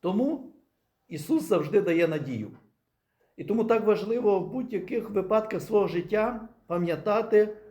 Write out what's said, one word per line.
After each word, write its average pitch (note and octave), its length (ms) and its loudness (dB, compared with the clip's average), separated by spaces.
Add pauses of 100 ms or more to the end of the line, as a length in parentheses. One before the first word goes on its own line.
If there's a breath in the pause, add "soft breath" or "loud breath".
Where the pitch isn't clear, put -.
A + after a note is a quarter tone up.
Тому B3 520 -2 (560)
Ісус E3+ 400 -2
завжди F3+ 320 2
дає E3+ 280 2
надію. C3 420 -4 (880)
І F3 80 -10
тому G#3+ 200 0
так A3+ 220 2
важливо G#3+ 540 2
в D#3+ 100 -6
будь-яких A3+ 600 -6
випадках G3+ 520 0
свого G3+ 240 2
життя G#3+ 640 -2 (180)
пам'ятати G#3 920 2 (140)